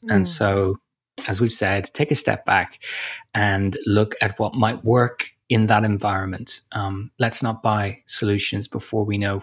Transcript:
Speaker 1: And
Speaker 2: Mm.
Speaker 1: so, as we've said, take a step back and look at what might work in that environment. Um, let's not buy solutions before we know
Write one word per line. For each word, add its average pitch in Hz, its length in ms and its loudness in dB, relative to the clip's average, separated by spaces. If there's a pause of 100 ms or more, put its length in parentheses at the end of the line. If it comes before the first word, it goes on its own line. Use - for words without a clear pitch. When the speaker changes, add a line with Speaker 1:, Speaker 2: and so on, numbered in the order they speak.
(100)
Speaker 1:
And 101 140 4
Speaker 2:
Mm. - 20 0
Speaker 1:
so, 98 520 2 (480)
as 101 140 -4
we've 117 100 2
said, 98 440 -2
take - 160 0
a 151 40 2
step - 300 0
back 95 340 2 (540)
and 98 540 2
look 107 340 4
at 104 180 0
what 107 160 -2
might 117 300 0
work 120 480 2 (160)
in 110 200 4
that 107 140 4
environment. 101 800 -2 (120)
Um, 98 460 -6
let's 117 240 -2
not 110 200 -4
buy 104 420 0
solutions 101 640 -2
before 107 380 -4
we 101 100 -2
know 98 260 -2